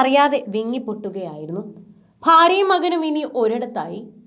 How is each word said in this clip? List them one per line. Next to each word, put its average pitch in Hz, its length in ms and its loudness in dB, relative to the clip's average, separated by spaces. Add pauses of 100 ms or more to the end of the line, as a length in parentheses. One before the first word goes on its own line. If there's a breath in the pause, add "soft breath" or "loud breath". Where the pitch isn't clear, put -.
അറിയാതെ 277 400 4 (160)
വിങ്ങിപ്പൊട്ടുകയായിരുന്നു. 196 1080 -8 (640 loud breath)
ഭാര്യയും 349 460 6
മകനും 349 360 0
ഇനി 302 160 -2 (160)
ഒരിടത്തായി, 220 640 -4 (240)